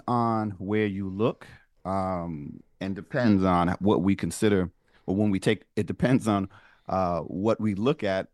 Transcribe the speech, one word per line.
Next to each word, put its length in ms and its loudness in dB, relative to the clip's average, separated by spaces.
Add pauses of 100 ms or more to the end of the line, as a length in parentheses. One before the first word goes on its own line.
on 520 0
where 280 0
you 220 -4
look, 360 -2 (400)
um, 800 -6 (180)
and 140 -6
depends 480 2
on 280 4 (100)
what 200 4
we 140 2
consider, 560 0 (360)
or 100 -2
when 160 2
we 80 0
take, 240 0 (100)
it 120 -2
depends 420 2
on, 220 0 (380)
uh, 340 0
what 380 -2
we 140 0
look 300 -2
at 300 -2